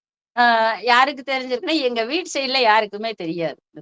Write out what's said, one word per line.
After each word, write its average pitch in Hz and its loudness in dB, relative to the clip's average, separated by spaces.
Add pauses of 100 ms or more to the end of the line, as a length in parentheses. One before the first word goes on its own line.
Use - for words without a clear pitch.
(360)
ஆ, 240 2 (400)
யாருக்கு 254 4
தெரிஞ்சிருக்குன்னா, 262 -4
எங்க 240 0
வீட்டு 311 -6
சைடுல 269 -2
யாருக்குமே 214 2
தெரியாது. 165 -6
இந்த 156 -20